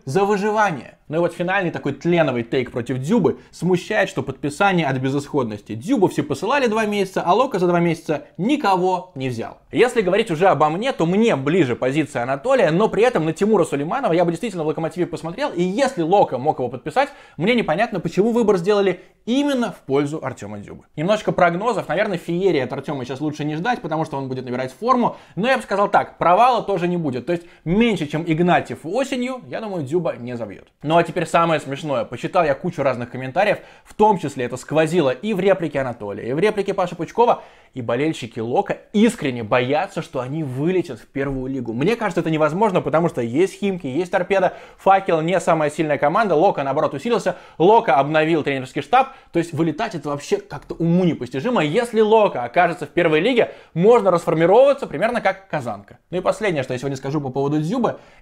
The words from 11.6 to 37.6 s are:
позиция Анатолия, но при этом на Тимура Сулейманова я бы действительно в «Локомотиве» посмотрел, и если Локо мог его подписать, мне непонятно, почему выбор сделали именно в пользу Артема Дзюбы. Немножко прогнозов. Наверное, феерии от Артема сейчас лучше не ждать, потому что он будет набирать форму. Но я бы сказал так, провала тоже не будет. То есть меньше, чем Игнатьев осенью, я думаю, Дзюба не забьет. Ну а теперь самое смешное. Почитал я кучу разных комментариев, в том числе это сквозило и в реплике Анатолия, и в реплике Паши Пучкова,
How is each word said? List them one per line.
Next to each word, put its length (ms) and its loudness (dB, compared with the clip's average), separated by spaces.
позиция 480 -2
Анатолия, 480 2
но 160 2
при 160 2
этом 200 2
на 80 0
Тимура 300 2
Сулейманова 520 -2
я 100 2
бы 80 2
действительно 320 -6
в 20 -2
«Локомотиве» 400 -2
посмотрел, 440 -6
и 120 -2
если 400 0
Локо 360 2
мог 200 -2
его 100 -2
подписать, 420 -2
мне 180 0
непонятно, 460 0
почему 320 0
выбор 240 2
сделали 440 2
именно 440 0
в 160 -18
пользу 380 0
Артема 340 -10
Дзюбы. 280 -18
Немножко 340 0
прогнозов. 560 0
Наверное, 320 -2
феерии 420 0
от 120 -4
Артема 320 -6
сейчас 160 -8
лучше 240 -4
не 100 -2
ждать, 260 -2
потому 240 -4
что 120 -6
он 120 -6
будет 160 -6
набирать 280 -6
форму. 440 0
Но 100 -2
я 100 2
бы 60 -8
сказал 260 0
так, 300 0
провала 440 4
тоже 260 -2
не 80 -2
будет. 300 -4
То 60 -2
есть 120 -4
меньше, 420 2
чем 200 -4
Игнатьев 560 2
осенью, 640 -4
я 140 -10
думаю, 240 -8
Дзюба 320 -2
не 200 -10
забьет. 300 -12
Ну 140 2
а 60 6
теперь 240 -4
самое 340 2
смешное. 440 -6
Почитал 400 -2
я 100 0
кучу 280 -4
разных 280 -2
комментариев, 480 -2
в 80 -20
том 240 4
числе 300 -4
это 100 -8
сквозило 540 2
и 240 -4
в 60 -2
реплике 400 0
Анатолия, 500 -6
и 20 -2
в 60 -2
реплике 340 0
Паши 220 -2
Пучкова, 480 0